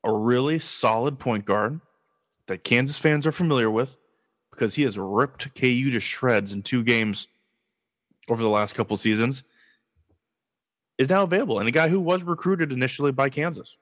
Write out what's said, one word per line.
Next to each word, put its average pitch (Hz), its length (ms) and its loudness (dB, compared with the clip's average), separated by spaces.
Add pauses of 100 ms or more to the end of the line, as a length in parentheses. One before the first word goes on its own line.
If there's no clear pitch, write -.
a 107 100 0
really 123 460 0
solid 127 600 -2
point 110 260 -2
guard 107 340 0 (680)
that 92 180 -6
Kansas 131 340 2
fans 151 260 2
are 160 60 2
familiar 135 400 2
with 120 260 -2 (540)
because 110 240 -2
he 147 80 2
has 101 160 0
ripped 110 540 -2
K 127 160 0
U 127 220 2
to 117 100 0
shreds 101 520 0
in 101 100 -8
two 120 200 0
games 110 460 0 (1000)
over 117 140 0
the 107 60 4
last 104 260 2
couple 107 220 -2
seasons, 117 460 0 (1500)
is 135 120 0
now 196 140 4
available, 180 360 0
and 107 80 0
a 120 40 0
guy 156 160 2
who 185 120 2
was 180 240 0
recruited 170 480 -2
initially 131 400 -2
by 135 180 0
Kansas. 151 520 -6